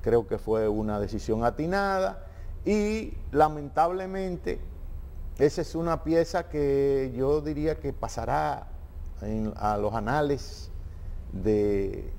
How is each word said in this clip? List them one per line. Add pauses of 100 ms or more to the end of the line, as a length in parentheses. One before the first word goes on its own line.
Creo
que
fue
una
decisión
atinada (380)
y, (160)
lamentablemente, (800)
esa
es
una
pieza
que
yo
diría
que
pasará (540)
en,
a
los
anales (640)
de